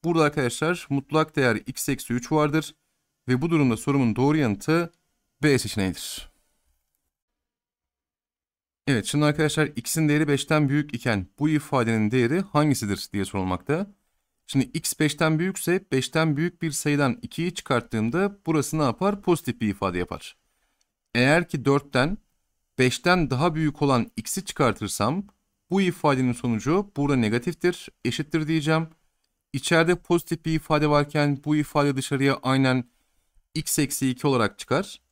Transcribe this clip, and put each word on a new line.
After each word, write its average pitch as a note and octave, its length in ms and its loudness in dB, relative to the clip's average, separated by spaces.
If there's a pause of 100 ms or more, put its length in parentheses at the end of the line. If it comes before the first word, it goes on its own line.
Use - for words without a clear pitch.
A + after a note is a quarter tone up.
Burada E3 200 2
arkadaşlar D3 640 -2
mutlak D3 460 -2
değer B2+ 200 2
x - 340 -6
eksi B2+ 240 -4
üç - 180 -4
vardır. D3+ 440 0 (520)
Ve B2+ 140 0
bu E3+ 80 -2
durumda C#3 280 4
sorumun C3+ 380 0
doğru C#3 220 2
yanıtı D#3 560 0 (500)
B C#3+ 160 4
seçeneğidir. - 720 -6 (2500)
Evet, A#2+ 180 0
şimdi D3 200 0
arkadaşlar D3+ 500 0
x'in D3+ 340 -2
değeri D3+ 180 2
beşten D3 420 2
büyük D3 260 -2
iken G#2+ 320 -2 (120)
bu D3+ 100 0
ifadenin A2+ 600 0
değeri B2+ 300 0
hangisidir D3 720 0
diye G2+ 120 -2
sorulmakta. G2 600 -4 (640)
Şimdi C3 160 0
x - 340 -8
beşten D#3 400 0
büyükse F#3 520 -4
beşten D3+ 460 0
büyük E3+ 240 -4
bir E3 100 -4
sayıdan C#3+ 500 -2
ikiyi - 320 -6
çıkarttığımda B2+ 920 -2
burası D#3 320 0
ne D#3 60 0
yapar? F#3+ 380 -2
Pozitif - 400 -2
bir A2 60 0
ifade F#2 300 -2
yapar. F2 400 -8 (760)
Eğer C#3+ 340 4
ki C3 160 -6
dörtten, C#3+ 520 0 (600)
beşten D3+ 500 2
daha D3 260 0
büyük D#3 260 -2
olan C3+ 340 2
x'i - 300 -8
çıkartırsam B2 840 -2 (420)
bu F#3+ 120 0
ifadenin C#3+ 520 2
sonucu C3 640 -2
burada C#3+ 180 2
negatiftir, B2 760 0 (160)
eşittir D3+ 420 -2
diyeceğim. D#3+ 400 0 (680)
İçeride E3 420 2
pozitif E3+ 500 -2
bir E3 80 0
ifade D3+ 360 0
varken D3 560 2
bu D3+ 100 2
ifade C#3+ 420 0
dışarıya C3+ 460 0
aynen C3 400 2 (720)
x - 240 -2
eksi C#3 300 0
iki B2+ 180 -2
olarak A#2+ 320 0
çıkar. - 420 -4 (100)